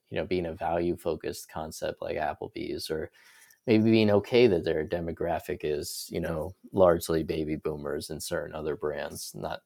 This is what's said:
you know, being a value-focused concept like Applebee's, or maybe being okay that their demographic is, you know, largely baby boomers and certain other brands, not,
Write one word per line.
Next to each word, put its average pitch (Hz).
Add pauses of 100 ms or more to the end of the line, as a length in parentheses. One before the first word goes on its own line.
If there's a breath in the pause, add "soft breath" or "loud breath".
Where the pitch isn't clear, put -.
(140)
you -
know, 80
being 90
a 80
value-focused 85
concept 78
like -
Applebee's, -
or 80 (560 soft breath)
maybe 110
being 110
okay 117
that 85
their 80
demographic 85
is, 76
you 95
know, 82 (180)
largely 85
baby 78
boomers 73
and 76
certain 80
other 78
brands, 73
not, -